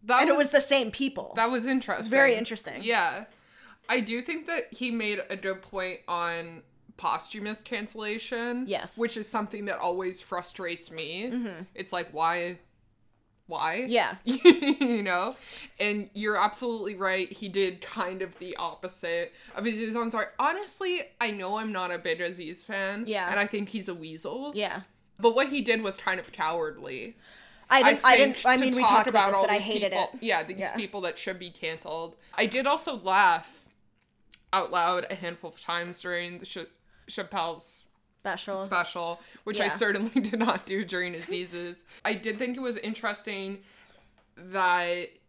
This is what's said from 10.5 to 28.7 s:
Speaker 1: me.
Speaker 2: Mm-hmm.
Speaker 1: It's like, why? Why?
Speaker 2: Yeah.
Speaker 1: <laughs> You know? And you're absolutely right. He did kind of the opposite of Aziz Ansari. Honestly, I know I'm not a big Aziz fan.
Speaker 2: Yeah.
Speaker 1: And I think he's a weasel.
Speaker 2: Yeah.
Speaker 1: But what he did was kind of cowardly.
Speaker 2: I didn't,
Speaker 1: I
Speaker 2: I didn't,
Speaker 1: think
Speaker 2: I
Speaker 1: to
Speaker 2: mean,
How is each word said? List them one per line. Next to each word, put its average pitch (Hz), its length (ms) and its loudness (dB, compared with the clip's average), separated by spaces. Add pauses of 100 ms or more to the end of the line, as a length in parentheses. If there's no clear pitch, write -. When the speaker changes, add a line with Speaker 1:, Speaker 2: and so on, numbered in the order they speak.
Speaker 1:
me. 160 400 -6
Speaker 2:
Mm-hmm. 220 320 -6 (120)
Speaker 1:
It's 185 180 -8
like, 175 180 -4
why? 170 460 0 (880)
Why? 170 400 -2
Speaker 2:
Yeah. 214 320 2
Speaker 1:
<laughs> - 60 -12
You 262 760 6
know? 190 320 0 (440)
And 208 340 0
you're 208 240 0
absolutely 214 580 0
right. 185 360 0
He 202 180 -10
did 185 320 0
kind 190 400 -6
of 180 180 -8
the 180 180 -10
opposite 170 760 -6 (220)
of 202 100 -4
Aziz 220 300 -2
Ansari. 233 300 0 (140)
Honestly, 359 600 -2 (180)
I 233 120 0
know 202 260 -4
I'm 220 140 -4
not 185 200 -4
a 175 60 -4
big 170 240 -2
Aziz 175 420 -8
fan. 202 440 -4
Speaker 2:
Yeah. 196 220 -2
Speaker 1:
And 185 100 2
I 202 80 4
think 202 220 -4
he's 202 180 -8
a 185 80 -6
weasel. 160 600 -8
Speaker 2:
Yeah. 202 260 -4 (380)
Speaker 1:
But 226 160 6
what 269 140 4
he 277 120 0
did 226 200 2
was 196 160 -4
kind 185 220 -2
of - 120 -12
cowardly. 156 840 -4 (540)
Speaker 2:
I 262 140 10
didn't, 220 220 8
Speaker 1:
I 254 80 12
Speaker 2:
I 247 40 10
didn't, 269 180 8
Speaker 1:
think - 100 -2
Speaker 2:
I 254 120 8
Speaker 1:
to 262 40 4
Speaker 2:
mean, 262 140 2